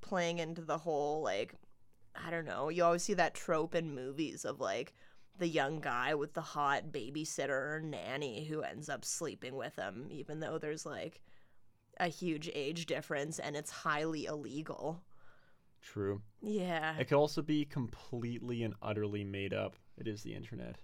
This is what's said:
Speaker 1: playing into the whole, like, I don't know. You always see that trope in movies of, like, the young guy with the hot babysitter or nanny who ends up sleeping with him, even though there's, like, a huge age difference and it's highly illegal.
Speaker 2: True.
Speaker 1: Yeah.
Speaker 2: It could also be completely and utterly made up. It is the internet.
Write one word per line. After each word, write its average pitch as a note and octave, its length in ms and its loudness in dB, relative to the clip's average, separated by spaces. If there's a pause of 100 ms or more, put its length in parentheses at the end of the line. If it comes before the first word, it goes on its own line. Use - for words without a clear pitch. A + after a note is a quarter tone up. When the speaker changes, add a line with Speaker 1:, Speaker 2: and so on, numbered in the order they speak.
Speaker 1:
playing E3+ 380 2
into E3 240 -2
the D#3 160 2
whole, D3+ 440 2
like, G#2 320 2 (600)
I D#3+ 160 -6
don't E3 160 -2
know. C3 240 0
You E3+ 140 6
always F3 180 8
see - 120 2
that F3 200 6
trope D#3+ 400 2
in E3 200 2
movies C3+ 520 -2
of, C#3 140 -2
like, A2+ 340 0 (420)
the E3+ 120 2
young D#3 320 2
guy C3+ 340 2
with D3+ 180 0
the - 80 -2
hot C#3+ 500 2
babysitter C#3 600 -2
or C#3+ 340 0
nanny C3 600 -2
who D3+ 180 -2
ends A2+ 260 -6
up C#3+ 160 -4
sleeping C3 520 -4
with B2 200 -6
him, G2 340 -4
even D3+ 300 -6
though D#3+ 160 -2
there's, D#3 300 -4
like, D3+ 340 -6 (760)
a F3+ 100 4
huge D#3+ 460 -2
age D#3 320 -2
difference D3+ 520 0
and D3 180 -2
it's D3+ 140 -4
highly D#3 540 0
illegal. D3+ 760 -4 (800)
Speaker 2:
True. G2+ 400 0 (180)
Speaker 1:
Yeah. F3 580 2
Speaker 2:
It - 100 2
could C#3+ 100 8
also D3+ 240 6
be D3+ 240 4
completely A#2+ 960 -2
and A2 180 0
utterly G#2 440 0
made G2 280 -2
up. G2+ 240 0 (220)
It - 100 -4
is G#2 140 -2
the A2 120 -6
internet. A2+ 500 -8